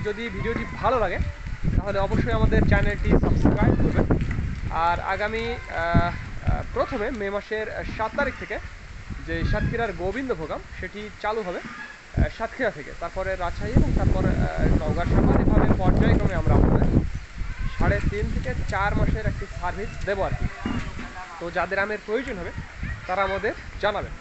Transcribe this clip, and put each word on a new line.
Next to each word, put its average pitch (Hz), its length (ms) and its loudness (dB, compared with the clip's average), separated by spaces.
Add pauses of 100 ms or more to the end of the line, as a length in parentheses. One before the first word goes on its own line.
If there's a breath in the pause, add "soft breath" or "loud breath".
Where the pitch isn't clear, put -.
যদি 208 260 -6
ভিডিওটি 220 360 -2 (100)
ভালো 233 240 0
লাগে 202 180 0 (600)
তাহলে 196 220 0
অবশ্যই 196 320 2
আমাদের 220 360 6
চ্যানেলটি 202 420 4
সাবস্ক্রাইব - 640 6
করবেন। - 300 4 (680)
আর 165 280 2
আগামী, 214 460 -2
আহ, 233 300 -6
আহ, 170 880 0 (100)
প্রথমে 247 380 -2
মে 202 180 -4
মাসের 208 380 -4 (300)
সাত 220 200 -4
তারিখ 269 220 -2
থেকে 202 200 -8 (680)
যে 165 260 -4
সাতক্ষীরার 214 420 0
গোবিন্দভোগ 185 580 -4
আম, 208 80 -6 (200)
সেটি 202 300 -10 (120)
চালু 220 200 -2
হবে, 185 180 -6
আহ, - 640 -4 (140)
সাতক্ষীরা 220 340 -2
থেকে, 143 280 -12
তারপরে 190 360 -4
রাজশাহী 180 360 -4
এবং - 260 6
তারপরে, 185 300 4
আহ, - 380 0 (180)
নওগাঁর 156 320 0
সাপাহার। - 260 4
এভাবে - 360 6
পর্যায়ক্রমে 185 580 4
আমরা - 180 4
আপনাদের - 500 6 (760)
সাড়ে 180 200 4 (120)
তিন 214 220 -2
থেকে 196 200 -2 (160)
চার 208 260 0
মাসের 220 300 0
একটি 202 200 -2 (160)
সার্ভিস 180 440 -6
দেবো 190 180 -2
আর 143 80 -2
কি। - 140 -4 (960)
তো 170 120 -8
যাদের 180 280 -2
আমের 208 260 -2
প্রয়োজন 233 320 -4
হবে 170 120 -8 (580)
তারা 185 160 0
আমাদের 196 300 -2 (280)
জানাবেন। 190 400 -2